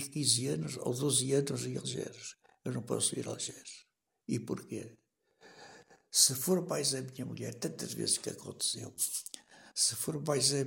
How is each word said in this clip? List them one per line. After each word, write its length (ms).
quinze 380
anos 300
ou 180
doze 360
anos 340
em 120
Algés. 580
Eu 80
não 80
posso 360
ir 100
a 20
Algés. 560
E 120
porquê? 580
Se 220
for 340
mais 280
a 80
minha 220
mulher, 280
tantas 400
vezes 240
que 140
aconteceu, 600
se 200
for 320
mais 280
a 120